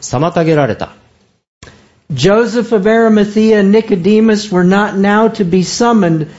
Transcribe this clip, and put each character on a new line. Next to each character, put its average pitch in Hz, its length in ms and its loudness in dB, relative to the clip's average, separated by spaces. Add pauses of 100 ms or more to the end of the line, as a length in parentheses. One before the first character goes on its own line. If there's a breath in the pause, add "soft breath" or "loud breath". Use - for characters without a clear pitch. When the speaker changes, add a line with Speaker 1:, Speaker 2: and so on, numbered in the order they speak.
Speaker 1:
妨 165 440 -4
げ 160 120 0
ら 143 100 0
れ 107 80 -4
た。 - 160 -10 (1200 loud breath)
Speaker 2:
Joseph 220 600 0
of 196 140 0
Arimathea 220 720 2
and 196 100 2
Nicodemus 214 840 0
were 180 160 2
not 196 280 0
now 208 340 2
to 208 180 -4
be 180 140 0
summoned, 180 640 0 (120)